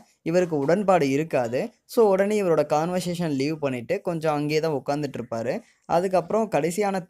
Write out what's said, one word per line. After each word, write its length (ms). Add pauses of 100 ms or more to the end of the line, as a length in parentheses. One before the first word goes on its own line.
(220)
இவருக்கு 360
உடன்பாடு 520
இருக்காது. 600 (160)
So 220
உடனே 340
இவரோட 240
கான்வர்சேஷன் 640
லீவ் 300
பண்ணிட்டு 420
கொஞ்சம் 340
அங்கேயே 240
தான் 140
உட்கார்ந்துட்டு 440
இருப்பாரு. 420 (260)
அதுக்கப்புறம் 680
கடைசியான 580